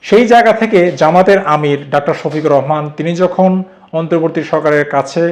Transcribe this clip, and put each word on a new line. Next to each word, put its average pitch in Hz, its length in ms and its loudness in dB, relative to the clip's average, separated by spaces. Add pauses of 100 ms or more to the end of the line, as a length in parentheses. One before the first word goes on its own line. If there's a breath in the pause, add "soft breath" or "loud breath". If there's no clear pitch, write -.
সেই 226 280 4
জায়গা 233 280 4
থেকে 220 200 2 (200)
জামাতের 180 380 4 (160)
আমির 147 260 -2 (120)
ডাক্তার 147 280 -2
শফিকুর 151 340 -2
রহমান 147 300 0 (120)
তিনি 160 160 -4 (100)
যখন 185 280 0 (480 loud breath)
অন্তর্বর্তী 165 420 -2 (100)
সরকারের 151 440 0
কাছে 139 380 -2